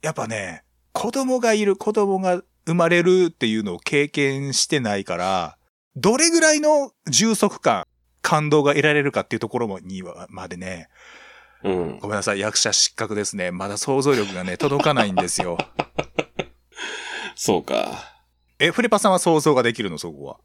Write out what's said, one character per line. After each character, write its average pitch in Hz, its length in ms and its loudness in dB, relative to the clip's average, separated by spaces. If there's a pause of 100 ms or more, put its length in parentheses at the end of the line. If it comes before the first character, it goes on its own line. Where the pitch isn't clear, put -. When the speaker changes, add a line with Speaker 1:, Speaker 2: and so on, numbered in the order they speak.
Speaker 1:
や 156 80 -4
っ 156 40 -8
ぱ 120 120 -6
ね、 98 380 -8 (280)
子 226 200 -4
供 262 260 0
が 226 160 4
い 214 100 2
る、 196 120 4
子 - 160 -4
供 196 260 2
が 185 240 0 (240)
生 165 80 0
ま 170 140 4
れ 175 140 4
る 180 280 6
っ - 0 -
て - 160 -4
い 110 100 2
う 110 60 -2
の 98 120 -4
を 85 40 -8
経 147 300 0
験 139 460 -2
し - 120 0
て 147 140 0
な 104 160 0
い 98 80 -4
か 90 120 -6
ら、 90 400 -2 (380)
ど 196 220 2
れ 330 140 4
ぐ 330 100 4
ら 311 140 6
い 302 60 0
の 302 320 2 (160)
充 214 260 4
足 - 260 0
感、 104 260 2 (360)
感 151 260 2
動 151 140 6
が 143 100 4
得 143 100 2
ら 151 120 4
れ 147 80 4
る 139 100 0
か 107 80 0
っ - 80 -6
て 117 80 -4
い - 20 -2
う - 20 -4
と 113 100 -6
こ 123 100 -4
ろ 117 80 -2
も、 95 100 -8
に 92 240 -12
は、 87 280 -14
ま 92 180 -14
で 90 80 -12
ね、 90 320 -12 (760)
Speaker 2:
う 101 60 -2
ん。 85 280 -4
Speaker 1:
ご 104 100 -10
め 104 60 -4
ん - 20 0
な 101 60 -2
さ 104 120 -2
い、 98 60 -4
役 104 160 -2
者 107 160 0
失 - 240 0
格 107 180 -6
で 104 100 -2
す 104 120 -6
ね。 90 140 -4
ま 92 180 -8
だ 101 80 -6
想 135 260 0
像 139 120 2
力 101 200 -2
が 90 80 -8
ね、 90 140 -6
届 143 260 -2
か 151 120 2
な 117 100 2
い 101 80 -4
ん - 20 -6
で 92 140 0
す - 140 -4
よ。 87 160 -4 (880)
Speaker 2:
<laughs> - 880 -14
そ 95 220 0
う 73 40 -4
か。 - 480 -6 (480)
Speaker 1:
え、 156 120 4
フ 233 120 -2
レ 233 60 2
パ 220 100 2
さ 208 120 2
ん - 20 4
は 180 60 4
想 165 220 4
像 147 140 4
が 127 80 4
で 117 100 2
き 113 100 -6
る 98 80 -2
の、 78 80 -10
そ 82 140 -10
こ 71 120 -16
は？ 64 200 -14